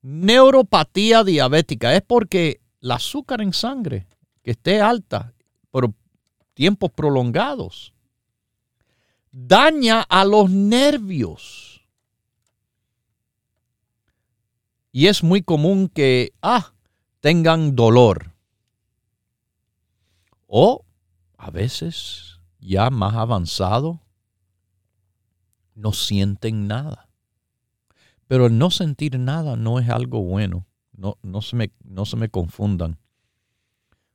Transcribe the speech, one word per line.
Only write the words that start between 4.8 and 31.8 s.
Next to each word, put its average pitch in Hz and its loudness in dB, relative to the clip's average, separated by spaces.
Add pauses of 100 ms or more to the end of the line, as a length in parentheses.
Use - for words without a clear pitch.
alta 202 -2 (360)
por 123 -2 (640)
tiempos 185 -2
prolongados 147 -4 (1400)
daña 226 4
a 190 2
los 202 4
nervios. 202 -2 (3000)
Y 139 2
es - 0
muy 180 2
común 175 0
que, 127 0
ah, 214 -2 (480)
tengan 160 2
dolor. 117 4 (2250)
O 175 2 (500)
a - -18
veces - -10 (180)
ya 98 -2
más 110 -2
avanzado, 113 -4 (1800)
no 107 -4
sienten 101 -2
nada. 127 -10 (1160)
Pero 127 2
el 113 2
no 170 2
sentir 143 -4
nada 139 -6
no 113 -4
es 117 -2
algo 117 -4
bueno. 92 -4 (260)
No, 98 -10
no 98 -10
se - -8
me, 110 -4 (140)